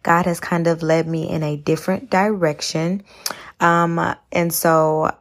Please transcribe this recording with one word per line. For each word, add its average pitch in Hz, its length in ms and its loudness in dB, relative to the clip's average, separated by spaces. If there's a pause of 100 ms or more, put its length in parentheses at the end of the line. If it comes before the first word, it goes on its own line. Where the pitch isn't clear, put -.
God 170 240 2
has 170 140 -2
kind 175 260 -2
of 165 160 0
led 165 260 2
me 160 220 -4
in 160 140 -2
a 151 140 -4
different 160 520 -2
direction. 185 920 -2 (560)
Um, 170 560 2 (160)
and 170 200 0
so 156 680 2